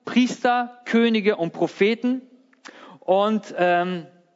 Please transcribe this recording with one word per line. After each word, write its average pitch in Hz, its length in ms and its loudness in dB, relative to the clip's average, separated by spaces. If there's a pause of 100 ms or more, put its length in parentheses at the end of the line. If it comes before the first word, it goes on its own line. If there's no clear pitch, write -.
Priester, 247 840 0
Könige 226 500 2
und 165 160 -4
Propheten. 233 720 -2 (800)
Und, 208 560 0
ähm, 175 500 0 (300)